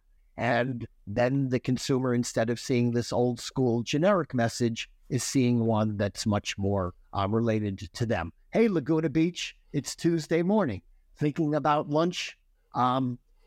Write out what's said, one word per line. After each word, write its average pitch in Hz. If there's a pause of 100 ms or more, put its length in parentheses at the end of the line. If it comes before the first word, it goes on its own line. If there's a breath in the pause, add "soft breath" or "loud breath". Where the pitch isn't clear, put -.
(380)
And 120 (220)
then 127
the 123
consumer, 127
instead 120
of 120
seeing 120
this 117
old 123
school 120
generic 165
message, 117 (200)
is 123
seeing 120
one 110
that's 104
much 104
more, 98 (200)
uh, 98
related 110 (140)
to 120
them. 90 (200)
"Hey, 226
Laguna 160
Beach, 160 (180)
it's -
Tuesday 165
morning. 170 (360)
Thinking 151
about 147
lunch?" 165 (360)
Um, 127 (280)